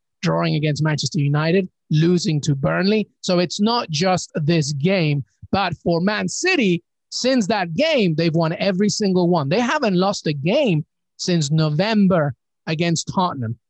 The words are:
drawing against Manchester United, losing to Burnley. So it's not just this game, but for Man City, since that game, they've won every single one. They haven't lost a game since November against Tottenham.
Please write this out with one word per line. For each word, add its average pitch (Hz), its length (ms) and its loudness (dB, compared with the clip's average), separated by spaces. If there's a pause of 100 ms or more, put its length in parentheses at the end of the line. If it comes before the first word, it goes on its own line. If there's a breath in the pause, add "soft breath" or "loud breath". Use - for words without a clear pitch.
(240)
drawing 165 320 0
against 147 300 0
Manchester 151 340 -2
United, 156 500 0 (220)
losing 160 520 2
to 143 120 0
Burnley. 175 540 0 (140)
So 180 180 0
it's 180 200 -4
not 233 300 0
just 175 460 -2
this 156 360 0
game, 151 520 0 (260 soft breath)
but 185 280 -2
for 170 220 0
Man 196 280 -2
City, 220 560 0 (260)
since 240 380 0
that 185 260 -2
game, 240 400 2
they've 160 200 0
won 165 200 0
every 196 340 0
single 185 400 2
one. 160 200 2
They 180 100 0
haven't 240 380 0
lost 190 320 -2
a 156 40 -2
game 170 540 0 (320)
since 165 320 -2
November 160 840 2 (340)
against 165 440 -2
Tottenham. 135 460 -4 (120)